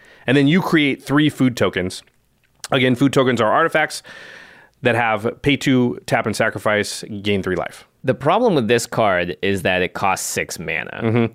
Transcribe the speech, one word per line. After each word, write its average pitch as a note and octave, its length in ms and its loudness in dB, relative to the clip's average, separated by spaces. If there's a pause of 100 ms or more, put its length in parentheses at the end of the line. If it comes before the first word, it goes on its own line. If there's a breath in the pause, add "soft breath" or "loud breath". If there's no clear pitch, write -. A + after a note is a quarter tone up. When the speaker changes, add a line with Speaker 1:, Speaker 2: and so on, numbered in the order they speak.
(280 loud breath)
Speaker 1:
and B2+ 100 4
then C#3 100 4
you E3+ 140 4
create D3 400 0
three D3+ 260 2
food C3 300 0
tokens. F#2 460 -2 (680)
Again, B2+ 220 2
food C3+ 200 2
tokens B2+ 280 2
are G#2+ 100 2
artifacts D#3 520 0 (800 loud breath)
that A#2+ 100 4
have A2+ 480 -2
pay C#3+ 160 2
two, B2+ 480 2
tap A#2 220 0
and G#2 80 -2
sacrifice, G#2+ 680 -2 (200)
gain G2+ 180 0
three F2+ 140 -2
life. - 320 -8 (160)
Speaker 2:
The B2+ 120 0
problem F#3+ 400 2
with B2 120 0
this A#2 200 0
card F2+ 560 0
is G2 180 0
that F#2 220 0
it F2 100 -4
costs F#2+ 320 -2
six - 320 -6
mana. D#2+ 320 -8 (140)
Speaker 1:
Mm-hmm. A2+ 320 0